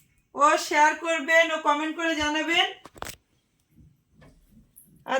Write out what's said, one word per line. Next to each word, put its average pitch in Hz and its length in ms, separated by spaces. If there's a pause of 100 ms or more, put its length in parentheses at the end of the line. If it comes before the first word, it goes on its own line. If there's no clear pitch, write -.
(360)
ও 269 100 (220)
শেয়ার 302 240 (120)
করবেন 330 500
ও 311 40 (100)
কমেন্ট 311 320
করে 330 220
জানাবেন। 311 460 (2500)
আর 262 120